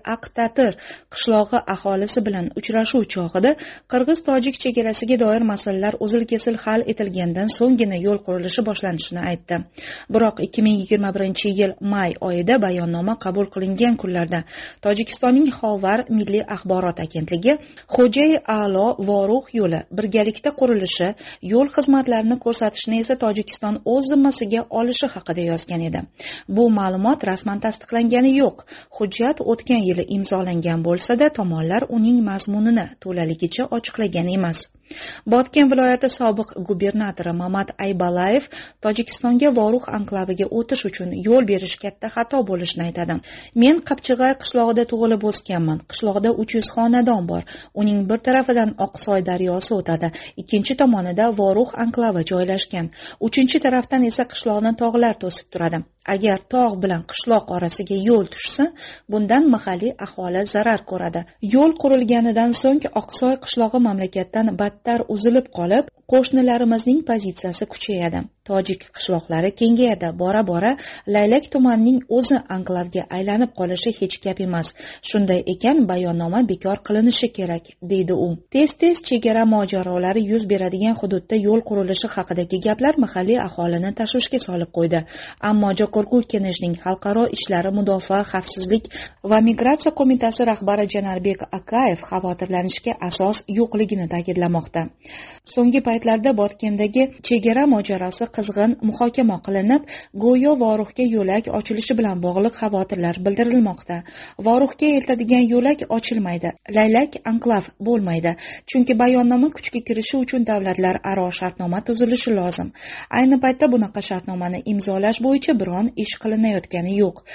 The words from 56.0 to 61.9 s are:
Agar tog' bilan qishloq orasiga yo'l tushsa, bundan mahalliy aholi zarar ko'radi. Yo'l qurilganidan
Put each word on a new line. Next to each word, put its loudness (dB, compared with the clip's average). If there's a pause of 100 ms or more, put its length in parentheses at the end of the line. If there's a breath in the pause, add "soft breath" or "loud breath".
Agar 2 (140)
tog' 2
bilan 0 (100)
qishloq 0 (100)
orasiga -4 (120)
yo'l 4
tushsa, -4 (460 loud breath)
bundan 2 (100)
mahalliy -2 (120)
aholi -4 (120)
zarar 2
ko'radi. -6 (340 soft breath)
Yo'l 6 (100)
qurilganidan 4 (100)